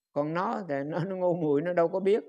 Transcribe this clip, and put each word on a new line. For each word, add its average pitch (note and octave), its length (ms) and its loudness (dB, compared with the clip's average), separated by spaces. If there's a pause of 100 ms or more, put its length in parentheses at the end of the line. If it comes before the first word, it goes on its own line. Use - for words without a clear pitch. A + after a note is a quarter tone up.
(120)
Còn D3+ 220 -2
nó G#3 340 -2
thì C#3+ 60 -2 (120)
nó, E3 180 -4
nó F#3+ 120 -6
ngu F3+ 180 2
muội, D3+ 280 2
nó F3+ 100 -2
đâu E3+ 160 4
có F#3 120 -4
biết, G3 280 2